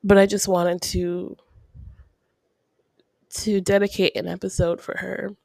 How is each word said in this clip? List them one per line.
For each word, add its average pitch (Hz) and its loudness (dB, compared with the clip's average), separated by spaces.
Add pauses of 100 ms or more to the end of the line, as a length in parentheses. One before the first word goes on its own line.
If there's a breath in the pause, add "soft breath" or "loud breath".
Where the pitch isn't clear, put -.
but 196 8
I 196 8
just 196 -2
wanted 175 0
to, 180 -6 (1900)
to 202 -2
dedicate 196 2
an 175 -6
episode 175 -2
for - -10
her 190 -10